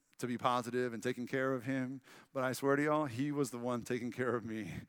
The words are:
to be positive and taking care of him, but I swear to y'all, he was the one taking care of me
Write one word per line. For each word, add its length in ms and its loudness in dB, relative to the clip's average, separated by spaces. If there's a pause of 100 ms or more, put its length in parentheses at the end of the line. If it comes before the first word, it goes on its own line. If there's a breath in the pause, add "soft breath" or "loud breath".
(200)
to 80 -2
be 100 0
positive 560 2
and 80 -6
taking 240 -2
care 280 0
of 100 -2
him, 380 -2 (340 loud breath)
but 80 0
I 100 2
swear 220 4
to 80 4
y'all, 220 4
he 260 0
was 180 0
the 80 -6
one 240 -2
taking 300 -2
care 240 0
of 100 -4
me 240 -6 (180)